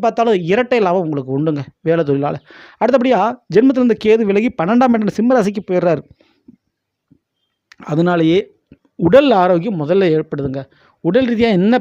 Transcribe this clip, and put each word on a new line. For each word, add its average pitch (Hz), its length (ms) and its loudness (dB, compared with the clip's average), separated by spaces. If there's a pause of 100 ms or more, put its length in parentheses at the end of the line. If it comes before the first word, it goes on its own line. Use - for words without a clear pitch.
பார்த்தாலும் 226 340 0 (100)
இரட்டை 240 360 0
லாபம் 175 200 0
உங்களுக்கு 135 300 -6
உண்டுங்க 151 260 -2 (260)
வேலை 165 200 0
தொழிலால. 143 280 -2 (440)
அடுத்தபடியா 240 400 2 (340)
ஜென்மத்துல 254 280 2
இருந்த 226 140 0 (100)
கேது 214 240 2
விலகி 202 200 -2 (100)
பன்னெண்டாம் 240 360 2
இடம் 214 220 -4
சிம்ம 247 200 2
ராசிக்கு 202 300 -4
போயிடுறாரு. 170 340 0 (1900)
அதனாலேயே 170 480 0 (640)
உடல் 262 340 6
ஆரோக்கியம் 180 400 0
முதல்ல 180 340 0
ஏற்படுதுங்க. 139 480 -4 (420)
உடல் 233 260 0
ரீதியா 233 280 0
என்ன 208 240 2